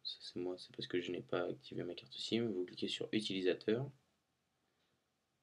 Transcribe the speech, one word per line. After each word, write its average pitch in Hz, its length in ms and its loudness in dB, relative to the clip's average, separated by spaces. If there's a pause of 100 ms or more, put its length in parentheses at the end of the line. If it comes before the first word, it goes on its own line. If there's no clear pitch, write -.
ça - 180 -6
c'est - 180 -8
moi, 90 180 0
c'est - 180 -14
parce - 140 -6
que 90 100 2
je 87 140 0
n'ai 87 80 -2
pas 87 280 0
activé - 340 -6
ma 87 120 -4
carte - 200 -12
sim. 117 320 2
Vous 92 180 2
cliquez - 240 -4
sur - 240 -2
utilisateur 107 800 2 (1500)